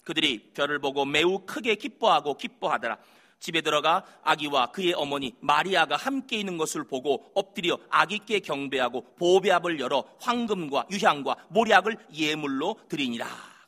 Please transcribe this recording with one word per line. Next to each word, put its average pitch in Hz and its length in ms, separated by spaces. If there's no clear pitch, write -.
그들이 151 500
별을 147 260
보고 139 260
매우 170 420
크게 226 300
기뻐하고 165 600
기뻐하더라. 123 600
집에 165 220
들어가 151 440
아기와 147 500
그의 175 220
어머니 139 460
마리아가 151 560
함께 262 420
있는 190 180
것을 156 280
보고 135 500
엎드려 175 440
아기께 196 500
경배하고 135 760
보배압을 175 600
열어 131 260
황금과 196 680
유향과 156 600
모략을 208 480
예물로 151 640
드리니라." 120 380